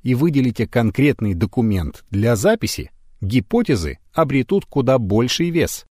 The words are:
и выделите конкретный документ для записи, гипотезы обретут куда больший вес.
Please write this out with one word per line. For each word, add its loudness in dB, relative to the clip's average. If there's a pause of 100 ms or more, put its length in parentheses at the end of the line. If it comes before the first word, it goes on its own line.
и 0
выделите 0
конкретный 0
документ -2
для 0
записи, -2 (300)
гипотезы -2 (120)
обретут 0
куда 2
больший 0
вес. -2